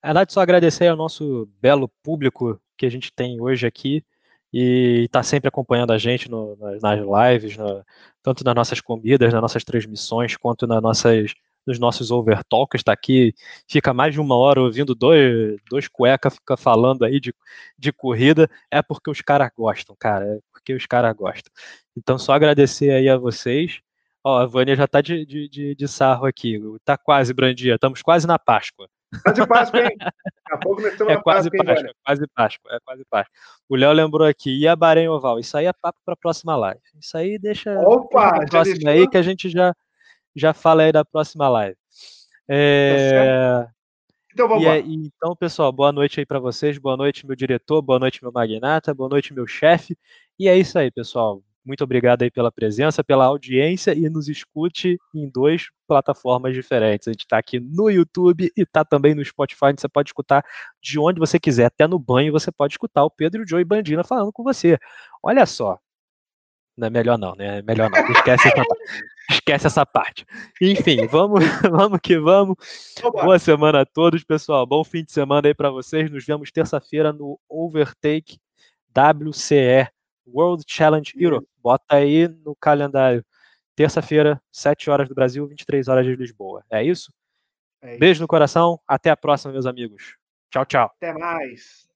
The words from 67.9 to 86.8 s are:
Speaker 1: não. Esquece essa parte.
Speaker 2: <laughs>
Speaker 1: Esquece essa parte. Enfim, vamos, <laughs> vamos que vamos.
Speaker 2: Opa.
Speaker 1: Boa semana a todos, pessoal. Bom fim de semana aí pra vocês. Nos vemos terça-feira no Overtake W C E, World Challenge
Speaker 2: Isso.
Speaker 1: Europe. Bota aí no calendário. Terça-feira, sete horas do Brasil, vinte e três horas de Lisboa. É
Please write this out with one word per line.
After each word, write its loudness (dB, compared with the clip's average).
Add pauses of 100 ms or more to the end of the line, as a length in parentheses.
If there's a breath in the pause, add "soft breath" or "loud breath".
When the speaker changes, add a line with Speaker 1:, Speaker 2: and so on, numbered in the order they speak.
Speaker 1:
não. 0
Esquece 4
essa 2
parte. -4
Speaker 2:
<laughs> -16 (180)
Speaker 1:
Esquece -2
essa 2
parte. -6 (340 loud breath)
Enfim, 2
vamos, 2
<laughs> 0
vamos 2
que 2
vamos. 2 (480 loud breath)
Speaker 2:
Opa. -2
Speaker 1:
Boa 4
semana 2
a 0
todos, 0
pessoal. -2
Bom -2
fim -8
de -20
semana 0
aí 2
pra -2
vocês. -6
Nos -14
vemos -8
terça-feira -2
no -12 (100)
Overtake -6 (520)
W 2
C -4
E, 4 (380)
World -2
Challenge 0
Speaker 2:
Isso. -4
Speaker 1:
Europe. -2 (160)
Bota 0
aí 4
no -12
calendário. 0 (520)
Terça-feira, 0
sete -4
horas 0
do -16
Brasil, -2
vinte -20
e -20
três -4
horas 2
de -4
Lisboa. -14
É -4